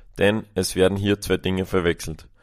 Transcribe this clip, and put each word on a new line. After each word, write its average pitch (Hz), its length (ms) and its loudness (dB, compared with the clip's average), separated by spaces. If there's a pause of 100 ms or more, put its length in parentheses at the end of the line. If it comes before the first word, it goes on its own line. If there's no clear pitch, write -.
(180)
Denn 104 260 2 (100)
es - 220 -2
werden 92 200 4
hier 101 240 0
zwei 92 180 -2
Dinge 95 280 -2
verwechselt. 82 640 -4 (140)